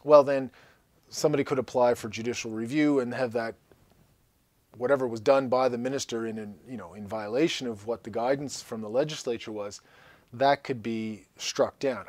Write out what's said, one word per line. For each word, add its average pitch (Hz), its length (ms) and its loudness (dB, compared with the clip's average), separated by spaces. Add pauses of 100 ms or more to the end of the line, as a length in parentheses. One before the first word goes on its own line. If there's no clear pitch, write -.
well 147 200 10
then 135 260 0 (600)
somebody 147 340 2
could 135 160 0
apply 123 340 2
for 113 160 -6
judicial 113 420 -6
review 139 480 2
and 120 140 -4
have 120 200 -2
that 113 200 -2 (1200)
whatever 127 300 2
was 113 120 -4
done 135 300 4
by 127 200 4
the 120 80 -4
minister 120 500 -4
in, 110 100 -8
in, 104 180 -10 (120)
you 127 100 -12
know, 87 160 -14
in 104 140 -14
violation 117 600 -2
of 104 200 -10
what 113 160 -4
the 120 60 -10
guidance 127 520 -2
from 110 200 -10
the 107 80 -10
legislature 127 640 -2
was, 104 300 -10 (520)
that 135 300 4
could 123 180 -6
be 110 440 -6 (120)
struck - 420 0
down. 120 300 -2